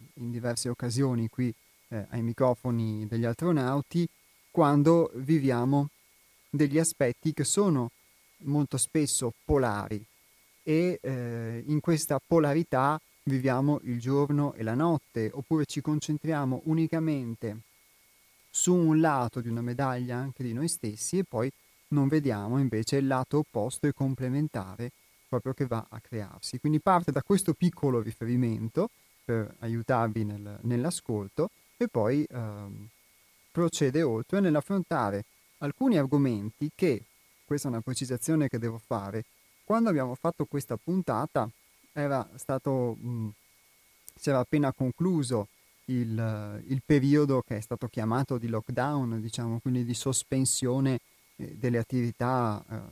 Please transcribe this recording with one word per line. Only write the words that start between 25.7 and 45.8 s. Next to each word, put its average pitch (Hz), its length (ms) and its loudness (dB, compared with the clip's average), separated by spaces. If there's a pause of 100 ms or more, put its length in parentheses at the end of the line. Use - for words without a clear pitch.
a 110 100 -14
crearsi. - 580 -10
Quindi 151 220 2
parte 180 320 4
da 139 80 0
questo 185 320 2
piccolo 139 480 2
riferimento 117 880 0 (340)
per 113 360 -2
aiutarvi 113 640 0
nel, 104 380 -8
nell'ascolto 120 880 -2 (260)
e 247 120 0
poi, 127 380 2
ehm, 104 600 -10 (640)
procede 160 480 2
oltre 127 400 0
nell'affrontare 151 840 0 (320)
alcuni 185 400 2
argomenti 135 760 0
che, 147 300 0 (460)
questa 143 160 -2
è 131 60 -2
una 113 80 -2
precisazione 131 680 -2
che 123 120 -4
devo 113 260 -6
fare, 104 380 -4 (400)
quando 226 240 2
abbiamo 131 260 0
fatto 156 300 -4
questa 135 320 -4
puntata 139 720 -2 (420)
era 139 440 -2
stato, 127 640 -2
mm, 117 260 -4 (840)
si - 140 -4
era 135 100 4
appena 143 320 2
concluso 131 800 0 (380)